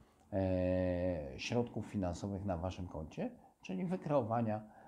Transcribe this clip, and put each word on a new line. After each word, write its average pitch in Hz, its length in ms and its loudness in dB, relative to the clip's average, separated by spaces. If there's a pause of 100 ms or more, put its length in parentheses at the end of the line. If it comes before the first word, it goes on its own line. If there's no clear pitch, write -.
(320)
e, 90 1040 2
środków 117 500 -2
finansowych 98 580 -2
na 95 120 0
waszym 90 320 -4
koncie, 80 420 -6 (340)
czyli 185 200 -4
wykreowania, 120 720 2
e, 110 60 -6 (260)